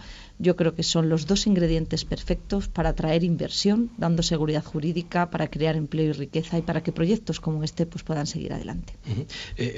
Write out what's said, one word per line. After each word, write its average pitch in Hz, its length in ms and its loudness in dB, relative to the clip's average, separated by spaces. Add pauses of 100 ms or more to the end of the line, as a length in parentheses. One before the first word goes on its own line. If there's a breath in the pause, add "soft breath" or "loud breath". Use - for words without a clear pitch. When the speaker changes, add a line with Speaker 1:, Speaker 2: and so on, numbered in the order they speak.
(380 loud breath)
Speaker 1:
yo 175 180 4
creo 165 180 2
que 165 80 -4
son 160 280 2
los 156 160 2
dos 196 200 2
ingredientes 165 600 2
perfectos - 600 -2
para 160 200 0
atraer 160 340 2
inversión, 202 760 2
dando 165 240 2
seguridad 156 420 2
jurídica, 170 640 -2
para 156 220 -2
crear 156 260 2
empleo 156 320 2
y 151 40 2
riqueza 151 440 -2
y 165 60 2
para 165 200 0
que 170 80 0
proyectos 165 480 0
como 156 260 -2
este, 160 200 -2
pues, - 180 -6
puedan 156 240 -2
seguir - 280 -6
adelante. - 400 -8 (180)
Speaker 2:
Ujú. 101 80 -2 (380 loud breath)
Eh, 120 200 -4